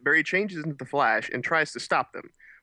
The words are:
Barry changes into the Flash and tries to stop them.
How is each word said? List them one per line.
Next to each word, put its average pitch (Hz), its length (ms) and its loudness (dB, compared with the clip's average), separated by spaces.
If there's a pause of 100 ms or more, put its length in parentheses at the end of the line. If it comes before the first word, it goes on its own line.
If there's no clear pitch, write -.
Barry 156 180 4
changes 190 400 -2
into 151 140 -4
the 135 80 -10
Flash 117 480 2
and 123 100 -4
tries 160 300 0
to 120 80 -8
stop - 320 0
them. - 180 -12 (320)